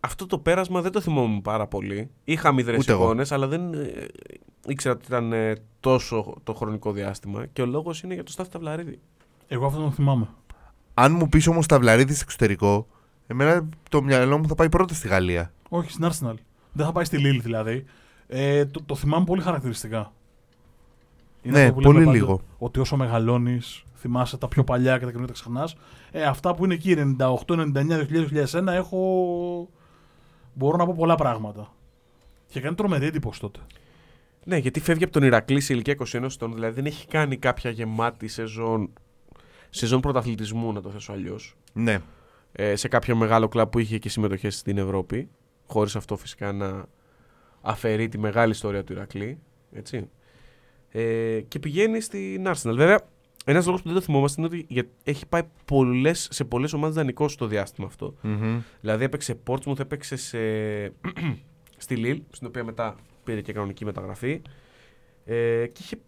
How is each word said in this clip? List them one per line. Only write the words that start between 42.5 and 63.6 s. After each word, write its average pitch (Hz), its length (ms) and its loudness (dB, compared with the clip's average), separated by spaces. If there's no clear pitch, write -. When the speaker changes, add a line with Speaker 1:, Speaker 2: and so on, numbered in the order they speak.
Speaker 1:
Ε, 101 240 0
σε 113 120 -6
κάποιο 117 280 2
μεγάλο 113 320 4
κλαμπ 110 220 2
που 117 100 0
είχε 110 180 -2
και 107 120 -8
συμμετοχές 101 480 -4
στην 101 200 -4
Ευρώπη, 98 520 -4
χωρίς 107 280 0
αυτό 104 220 -6
φυσικά - 340 -8
να 95 340 -6
αφαιρεί 110 480 -2
τη 107 80 -10
μεγάλη 110 340 2
ιστορία 101 320 -4
του 92 100 -12
Ηρακλή, 101 460 -10
έτσι. 104 380 -12
Ε, 113 540 -2
και 151 120 -10
πηγαίνει 202 420 0
στην 190 460 -6
Arsenal. 139 280 -2
Βέβαια, 170 240 6
ένας 165 200 4
λόγος 180 160 0
που - 60 -10
δεν 170 100 0
το 180 60 0
θυμόμαστε 143 380 2
είναι 165 140 -2
ότι 165 140 -8
για-, 123 180 -2
έχει 143 240 -4
πάει 170 140 0
πολλές, 135 680 2
σε - 120 -6
πολλές 127 300 -4
ομάδες 156 220 -2
δανεικός 147 360 -2
στο 123 160 -6
διάστημα 101 400 -6
αυτό. 95 340 -12
Speaker 2:
Μμμ. 110 380 -2
Speaker 1:
Δηλαδή 110 220 -2
έπαιξε 135 440 -6
Portsmouth, 131 320 -6
έπαιξε 139 360 -10
σε-, 107 800 -6
<clears throat> - 520 -16
στη 127 140 -6
Lille, 120 240 -2
στην - 160 -14
οποία 120 160 -10
μετά 113 320 -6
πήρε 110 180 -6
και 101 120 -10
κανονική 101 320 -8